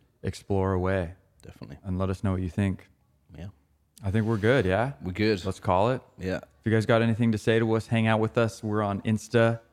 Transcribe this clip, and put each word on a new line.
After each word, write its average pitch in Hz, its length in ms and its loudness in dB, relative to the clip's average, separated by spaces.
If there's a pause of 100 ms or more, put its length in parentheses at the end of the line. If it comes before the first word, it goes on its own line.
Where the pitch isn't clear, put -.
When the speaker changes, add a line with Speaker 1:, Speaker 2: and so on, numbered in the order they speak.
(240)
Speaker 1:
explore 95 500 -2
away. 92 400 -2 (300)
Speaker 2:
Definitely. - 400 -18
Speaker 1:
And 92 160 -4
let 95 100 -2
us 95 140 -6
know 98 80 0
what 92 100 -2
you 92 80 -4
think. 95 380 -4 (500)
Speaker 2:
Yeah. 85 100 -14 (560)
Speaker 1:
I 98 80 -2
think 110 140 0
we're 113 120 0
good, 110 280 2
yeah? 110 280 0 (100)
Speaker 2:
We're 90 80 -6
good. 107 340 0
Speaker 1:
Let's 101 140 -4
call 101 320 2
it. 131 100 -4 (160)
Speaker 2:
Yeah. 90 200 -6
Speaker 1:
If - 280 -18
you 110 60 2
guys 110 140 2
got 113 160 4
anything 117 320 2
to 107 40 0
say 113 220 2
to 113 140 0
us, 110 140 -2
hang 113 200 2
out 110 120 4
with 110 180 -2
us. 117 260 0
We're 107 180 -2
on 101 200 -2
Insta 113 580 2 (140)